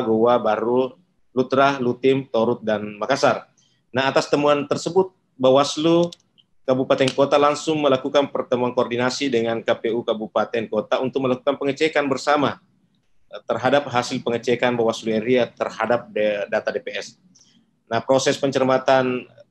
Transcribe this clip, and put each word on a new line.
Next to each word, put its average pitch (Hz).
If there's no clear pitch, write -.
Goa 113
Baru, 113
Lutra, 135
Lutim, 135
Torut, 113
dan 104
Makassar. 120
Nah, 131
atas 151
temuan 147
tersebut, 175
Bawaslu 151
Kabupaten 131
Kota 143
langsung 147
melakukan 139
pertemuan 123
koordinasi 123
dengan 113
K -
P 117
U 117
Kabupaten 110
Kota 110
untuk 131
melakukan 127
pengecekan 143
bersama, 131
eh, -
terhadap 127
hasil 123
pengecekan 120
Bawaslu 110
R 110
I 127
terhadap 113
de-, 104
data 110
D 104
P 101
S. -
Nah, 113
proses 131
pencermatan, 131